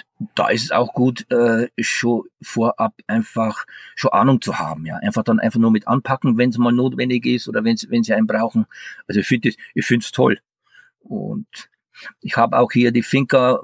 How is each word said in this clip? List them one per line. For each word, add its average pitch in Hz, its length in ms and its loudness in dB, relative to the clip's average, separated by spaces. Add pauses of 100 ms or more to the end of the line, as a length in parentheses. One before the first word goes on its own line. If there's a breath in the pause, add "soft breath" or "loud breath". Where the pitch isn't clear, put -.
(360)
da - 120 0
ist 113 160 0
es - 80 -8
auch 117 220 0
gut, 127 360 -2
äh, 117 380 2 (100)
schon 117 460 -2 (180)
vorab 113 520 -2 (140)
einfach 110 580 -2 (300 loud breath)
schon - 180 0
Ahnung 120 280 4
zu 95 160 -6
haben, 78 280 -8
ja. 78 120 -10
Einfach 107 260 -2
dann 113 160 2
einfach 113 200 0
nur 113 120 6
mit 107 160 2
anpacken, 131 500 0
wenn's 123 200 2
mal 120 140 2
notwendig 123 540 0
ist 123 240 -2
oder 110 140 -4
wenn's, 113 260 0
wenn 117 140 0
sie 110 100 0
einen 110 140 2
brauchen. 110 380 0 (420 loud breath)
Also 104 120 0
ich 98 80 -2
find 120 180 0
das, 113 100 0 (180 loud breath)
ich - 120 -2
find's 120 260 0
toll. 127 280 2 (600 soft breath)
Und - 680 -10 (520 loud breath)
ich - 160 -6
hab 120 160 2
auch 123 180 2
hier 120 200 4
die 120 120 0
Finca, 127 600 2